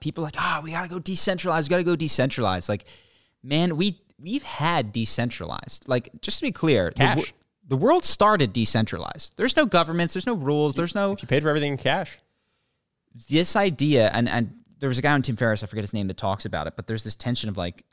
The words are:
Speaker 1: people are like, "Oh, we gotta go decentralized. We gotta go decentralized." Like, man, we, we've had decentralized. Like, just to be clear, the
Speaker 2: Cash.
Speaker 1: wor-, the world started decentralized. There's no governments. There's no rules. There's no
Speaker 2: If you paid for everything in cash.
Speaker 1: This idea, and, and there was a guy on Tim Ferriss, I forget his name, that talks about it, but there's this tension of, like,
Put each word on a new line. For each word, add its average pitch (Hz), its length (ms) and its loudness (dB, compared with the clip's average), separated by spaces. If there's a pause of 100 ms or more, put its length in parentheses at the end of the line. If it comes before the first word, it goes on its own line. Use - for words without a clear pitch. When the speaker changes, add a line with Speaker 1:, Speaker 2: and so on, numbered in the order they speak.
Speaker 1:
people 156 220 -6
are 156 40 -4
like, 151 120 -12
"Oh, - 240 0
we 160 100 -10
gotta 175 160 -4
go 180 100 -8
decentralized. 175 680 -2
We - 20 -6
gotta 180 140 2
go 175 120 2
decentralized." 127 720 0
Like, 104 160 -4 (580)
man, 156 360 0
we, 190 200 -2 (220)
we've 202 220 -6
had 143 500 -2
decentralized. - 960 -4
Like, 127 220 -2 (100)
just - 200 -2
to - 40 -4
be 247 80 0
clear, 117 380 2
the - 60 -8
Speaker 2:
Cash. 165 200 4
Speaker 1:
wor-, - 100 0 (400)
the 131 120 -2
world 285 260 4
started 196 480 4
decentralized. 110 840 -2
There's 254 180 0
no 311 80 6
governments. 170 480 2
There's 180 140 -6
no 247 80 0
rules. 147 400 2
There's 170 200 -2
no 202 180 0
Speaker 2:
If - 100 -8
you 123 60 -12
paid 147 140 4
for 156 60 0
everything 147 240 0
in 135 60 -4
cash. 160 400 -2 (1120)
Speaker 1:
This 165 260 2
idea, 143 560 4
and, 117 160 2
and 113 240 0 (260)
there 135 120 -2
was 123 80 -2
a 131 40 -2
guy 147 120 4
on 139 80 2
Tim 120 140 -2
Ferriss, 110 260 2
I 107 40 -6
forget 104 180 -6
his 98 100 -6
name, 101 140 -2
that 92 100 -6
talks 98 260 -2
about 87 220 -4
it, 85 100 -8
but 90 100 -12
there's 110 180 -6
this 107 100 -8
tension 120 340 -4
of, 98 80 -6
like, 90 360 -6